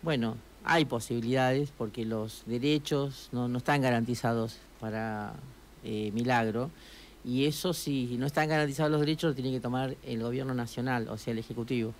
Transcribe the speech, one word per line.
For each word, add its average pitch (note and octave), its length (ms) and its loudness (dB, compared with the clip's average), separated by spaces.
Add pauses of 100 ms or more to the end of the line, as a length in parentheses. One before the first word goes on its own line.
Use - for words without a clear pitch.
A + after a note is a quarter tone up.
Bueno, A#2+ 340 0 (280)
hay D#3+ 200 6
posibilidades B2+ 920 2
porque A2+ 260 -4
los A2 400 -4
derechos C#3 880 0
no, B2 160 0
no B2 100 0
están C#3+ 240 2
garantizados A#2 760 2 (240)
para, A2 520 -4 (520)
eh, G#2+ 280 -2
Milagro, A#2 580 2 (540)
y B2 220 2
eso, D#3 260 0
si C3 460 -2
no C3 80 0
están D#3 220 2
garantizados D3+ 420 2
los D3+ 100 4
derechos, D#3 300 2
lo C#3 40 0
tiene C3 180 -2
que B2+ 80 0
tomar B2+ 340 -2 (100)
el A#2 180 -4
gobierno B2+ 320 -2
nacional, A#2+ 540 -2
o A2 100 -6
sea, A#2+ 140 -6
el A2+ 60 -2
ejecutivo. A2+ 600 -2